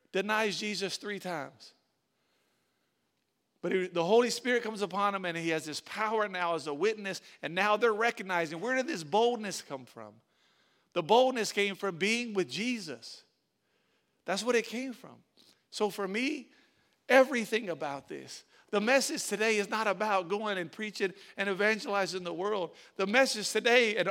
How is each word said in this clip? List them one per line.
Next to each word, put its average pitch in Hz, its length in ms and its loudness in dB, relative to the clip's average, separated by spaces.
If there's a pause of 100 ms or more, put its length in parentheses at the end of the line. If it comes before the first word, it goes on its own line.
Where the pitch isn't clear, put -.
(100)
denies 208 480 0
Jesus 196 380 -4
three 202 240 -8
times. 151 540 -10 (1900)
But 175 100 -2
he, 185 160 2
the 170 180 0
Holy 226 260 6
Spirit 240 340 0
comes 214 180 -6
upon 202 320 0
him, 190 100 -6
and 170 120 -4
he 165 140 -2
has 160 140 0
this 151 160 -8
power 214 460 -2
now 180 300 -2
as 139 100 -6
a 147 80 -4
witness, 196 460 -2 (220)
and 156 120 -6
now 208 220 2
they're 226 160 4
recognizing, 185 680 -2
where 240 140 -2
did 262 140 0
this 175 160 -6
boldness 214 580 0
come 131 240 -12
from? 110 340 -18 (760)
The 175 80 0
boldness 240 500 4
came 202 220 0
from 185 240 -6
being 226 340 0
with 190 160 0
Jesus. 170 760 -6 (1000)
That's 196 180 -2
what 240 140 2
it 220 80 2
came 247 300 -8
from. 123 280 -20 (480)
So 208 200 -2
for 196 180 -6
me, 254 420 -4 (580)
everything 240 600 4
about 143 400 -6
this, 135 360 -12 (260)
the 208 100 2
message 254 460 2
today 214 320 0
is 202 100 0
not 220 180 0
about 190 420 0
going 208 280 -2
and 175 160 -4
preaching 202 400 -4 (240)
and 202 140 -2
evangelizing 196 760 0
the 175 80 -6
world. 185 420 -4 (220)
The 190 100 0
message 233 440 2
today 233 460 4
and 175 140 2